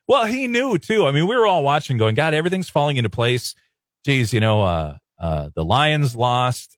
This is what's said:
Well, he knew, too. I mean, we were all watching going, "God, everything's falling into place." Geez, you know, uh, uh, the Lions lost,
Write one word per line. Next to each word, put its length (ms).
Well, 180
he 220
knew, 300
too. 300
I 40
mean, 160
we 80
were 120
all 160
watching 340
going, 160
"God, 220
everything's 340
falling 280
into 120
place." 460
Geez, 260
you 80
know, 220
uh, 360
uh, 360
the 100
Lions 500
lost, 640